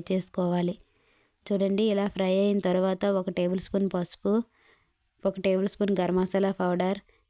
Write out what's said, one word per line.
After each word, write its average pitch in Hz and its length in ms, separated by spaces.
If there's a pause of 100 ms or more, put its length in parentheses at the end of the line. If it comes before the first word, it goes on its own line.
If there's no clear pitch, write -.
చేసుకోవాలి. 175 720 (720)
చూడండి, 196 420
ఇలా 202 200
ఫ్రై 185 260
అయిన 202 260
తర్వాత 185 520
ఒక 190 180
టేబుల్ 180 300
స్పూన్ 196 300
పసుపు, 190 440 (920)
ఒక 190 160
టేబుల్ 190 280
స్పూన్ 202 280
గరం 180 220
మసాలా 190 340
పౌడర్, 185 480 (300)